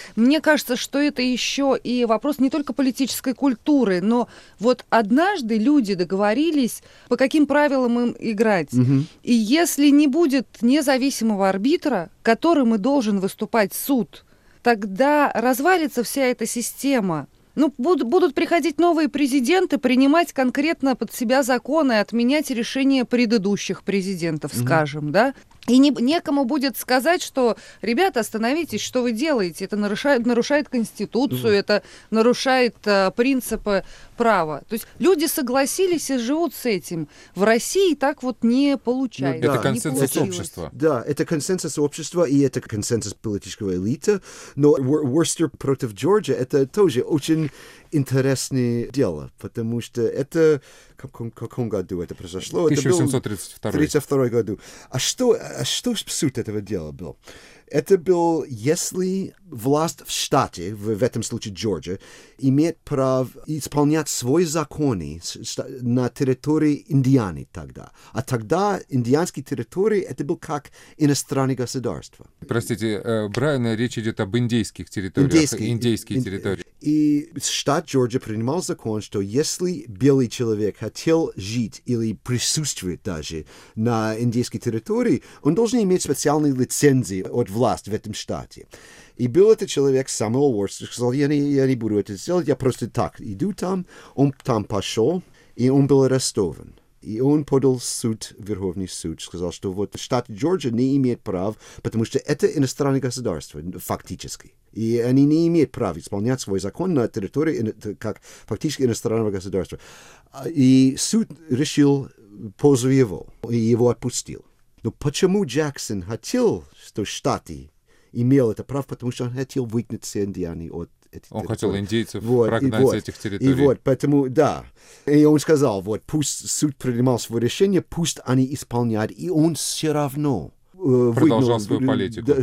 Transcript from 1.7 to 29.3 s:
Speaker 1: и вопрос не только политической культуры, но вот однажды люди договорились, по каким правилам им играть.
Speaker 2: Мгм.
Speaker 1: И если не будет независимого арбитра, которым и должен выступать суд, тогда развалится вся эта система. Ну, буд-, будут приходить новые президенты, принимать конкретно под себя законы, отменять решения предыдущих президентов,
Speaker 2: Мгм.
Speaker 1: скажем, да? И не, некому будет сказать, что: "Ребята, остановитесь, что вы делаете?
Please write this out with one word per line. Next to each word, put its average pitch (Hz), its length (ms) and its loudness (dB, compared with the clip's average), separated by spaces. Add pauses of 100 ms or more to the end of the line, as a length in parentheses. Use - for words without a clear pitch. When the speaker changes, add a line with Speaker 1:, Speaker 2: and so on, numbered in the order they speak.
Speaker 1:
и 247 280 -2
вопрос 226 360 0
не 269 100 4
только 294 240 -4
политической 262 600 -2
культуры, 247 680 2
но 226 260 2 (320)
вот 240 300 0
однажды 240 680 2
люди 220 360 2
договорились, 208 880 0 (240)
по - 80 0
каким 277 320 2
правилам 277 540 2
им 240 180 -2
играть. 208 540 0
Speaker 2:
Мгм. 135 340 2 (160)
Speaker 1:
И - 100 2
если 285 540 2
не 294 200 6
будет 269 400 2 (140)
независимого 240 840 2
арбитра, 208 640 0 (140)
которым 233 520 4
и - 20 0
должен 214 440 2
выступать 202 520 -2
суд, - 520 -4 (380)
тогда 240 680 2
развалится 262 720 0
вся 269 200 -2
эта 247 220 0
система. 214 800 -2 (280)
Ну, 285 200 2
буд-, 302 280 0
будут 294 320 2
приходить 330 420 0
новые 320 320 4
президенты, 285 720 2
принимать 277 520 4
конкретно 269 640 0
под - 160 -8
себя 254 300 0
законы, 262 580 2
отменять 240 520 0
решения 269 520 0
предыдущих 208 800 0
президентов, 175 720 -4
Speaker 2:
Мгм. 120 80 -2
Speaker 1:
скажем, 147 480 0
да? 233 220 2 (340)
И 247 120 6
не, 285 100 8
некому 285 560 0
будет 269 320 -2
сказать, 269 440 0
что: 240 360 0 (240)
"Ребята, 240 400 0
остановитесь, 226 580 -4
что - 220 -4
вы 240 100 0
делаете? 214 540 -2